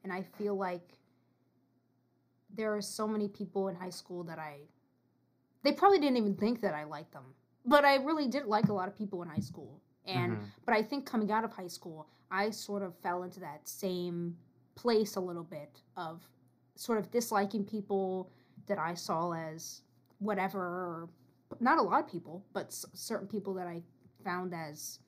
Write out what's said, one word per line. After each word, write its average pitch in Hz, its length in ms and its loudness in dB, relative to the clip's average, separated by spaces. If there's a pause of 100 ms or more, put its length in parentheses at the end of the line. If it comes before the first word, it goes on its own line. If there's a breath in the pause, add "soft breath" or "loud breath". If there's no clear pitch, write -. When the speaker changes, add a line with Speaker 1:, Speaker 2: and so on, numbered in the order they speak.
Speaker 1:
And 190 100 -6
I 185 80 -4
feel 202 340 -2
like 180 440 -4 (1500)
there 214 220 0
are 208 60 -2
so 214 260 -2
many 214 200 0
people 196 420 -2
in 180 60 -4
high 180 140 -8
school 175 360 -10
that 165 140 -8
I, 147 200 -10 (1040)
they 285 80 6
probably 392 280 8
didn't 277 180 4
even 208 180 4
think 233 260 2
that 185 140 2
I 151 80 -4
liked 151 300 -10
them. 131 200 -16 (320)
But 285 200 8
I 277 100 8
really 285 320 2
did 269 180 0
like 214 240 6
a 208 40 2
lot 185 140 0
of 202 80 -8
people 196 280 -6
in 170 60 -10
high 160 100 -6
school. 143 420 -8 (240)
And, - 280 2
Speaker 2:
Mm-hmm. 104 120 -4 (200)
Speaker 1:
but 233 100 4
I 214 60 6
think 269 240 -4
coming 214 260 0
out 220 120 2
of 220 80 -4
high 190 160 -10
school, 156 400 -14 (240 soft breath)
I 202 180 2
sort 208 320 -4
of 180 180 -6
fell 180 240 -2
into 180 180 -10
that 156 260 -12
same 175 680 -2 (400)
place 220 400 2
a 196 40 -4
little 175 240 -4
bit 147 380 -14 (160)
of 165 240 -8 (540)
sort 226 220 0
of 202 140 -4
disliking 208 540 2
people 190 680 -2 (360 loud breath)
that 202 120 0
I 165 160 0
saw 170 380 -2
as 165 480 -8 (380)
whatever, 202 400 0
or 175 500 -4 (500)
not 269 180 6
a 302 40 6
lot 208 180 6
of 330 80 0
people, 175 360 -8 (100)
but 180 140 -4
s-, - 260 -10
certain - 340 -6
people 196 280 -4
that 185 120 -6
I 170 140 -8 (420)
found 180 300 -2
as, 156 540 -8